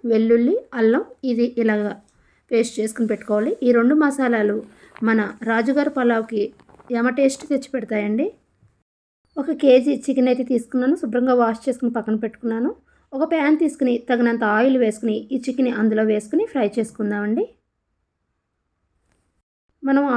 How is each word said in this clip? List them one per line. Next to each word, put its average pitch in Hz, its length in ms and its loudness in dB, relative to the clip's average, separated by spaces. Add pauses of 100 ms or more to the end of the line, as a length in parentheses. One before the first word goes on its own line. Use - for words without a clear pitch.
(120)
వెల్లుల్లి, 233 440 4 (240)
అల్లం, 226 240 2 (280)
ఇది 233 140 2 (160)
ఇలాగా 208 300 0 (600)
పేస్ట్ 226 280 0
చేసుకుని 214 320 -2
పెట్టుకోవాలి. 208 400 -2 (120)
ఈ 247 140 4
రెండు 240 240 4
మసాలాలు 240 560 0 (520)
మన 214 200 0 (200)
రాజుగారి 277 480 0
పలావ్కి 226 460 0 (520)
యమ 233 140 0 (100)
టేస్ట్ 269 320 0
తెచ్చిపెడతాయండి. 226 760 -4 (1120)
ఒక 285 120 -4 (140)
కేజీ 262 320 6 (120)
చికెన్ 254 260 2
అయితే 254 180 -2
తీసుకున్నాను, 254 500 0
శుభ్రంగా 247 420 0
వాష్ 226 260 -2
చేసుకుని 240 280 -4
పక్కన 220 180 -2 (100)
పెట్టుకున్నాను. 226 480 -4 (400)
ఒక 302 180 -2
ప్యాన్ 311 340 2
తీసుకుని 254 320 0 (140)
తగినంత 233 320 2 (140)
ఆయిల్ 262 280 2
వేసుకుని 214 320 -2 (140)
ఈ 262 160 -4
చికెన్ 247 340 0
అందులో 220 320 2
వేసుకుని 214 320 -2
ఫ్రై 233 240 -2 (100)
చేసుకుందామండి. 214 640 -4 (2500)
మనం 277 160 2 (120)